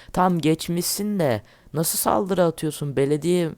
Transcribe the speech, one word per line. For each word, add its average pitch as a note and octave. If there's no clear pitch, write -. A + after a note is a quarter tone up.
tam F3+
geçmişsin F3
de B2
nasıl D#3+
saldırı G3
atıyorsun? D3
Belediye D3+